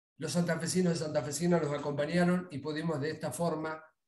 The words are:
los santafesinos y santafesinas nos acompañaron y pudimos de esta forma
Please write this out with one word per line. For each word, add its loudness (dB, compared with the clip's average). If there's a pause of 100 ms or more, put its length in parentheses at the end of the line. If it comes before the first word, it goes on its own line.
(180)
los -6
santafesinos 2
y -2
santafesinas 2
nos 0
acompañaron 2
y -6
pudimos -2
de -2
esta -6
forma -2 (240)